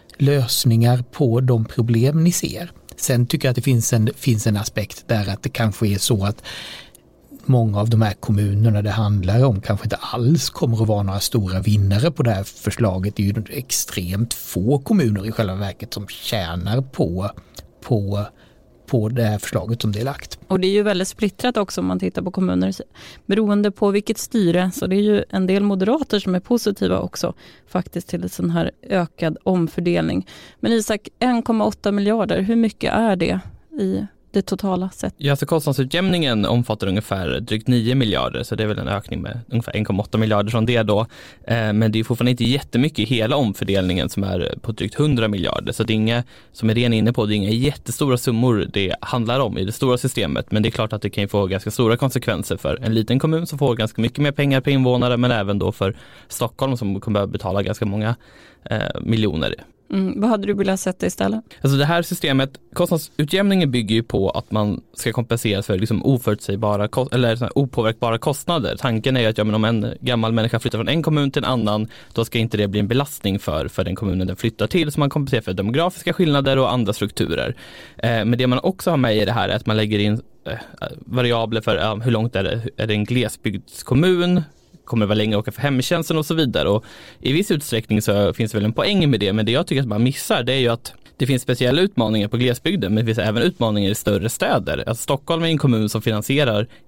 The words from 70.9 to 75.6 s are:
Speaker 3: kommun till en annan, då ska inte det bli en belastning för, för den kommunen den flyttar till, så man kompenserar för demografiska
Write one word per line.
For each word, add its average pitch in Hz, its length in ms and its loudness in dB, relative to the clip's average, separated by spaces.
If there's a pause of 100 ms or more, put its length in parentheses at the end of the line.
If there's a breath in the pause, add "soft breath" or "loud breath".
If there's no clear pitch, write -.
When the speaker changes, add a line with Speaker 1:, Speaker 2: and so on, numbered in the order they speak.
Speaker 3:
kommun 147 280 2
till 139 140 -2
en 95 60 0
annan, 107 380 0 (240 loud breath)
då 113 120 0
ska - 140 -2
inte 110 180 0
det 104 120 2
bli 101 120 0
en 104 80 0
belastning 117 500 -2
för, 76 300 -2
för - 160 -4
den 90 120 -4
kommunen 92 300 -2
den 92 100 -6
flyttar 113 300 -2
till, 156 260 0
så - 80 -2
man 143 100 2
kompenserar 135 320 -2
för 101 100 -6
demografiska 127 600 -2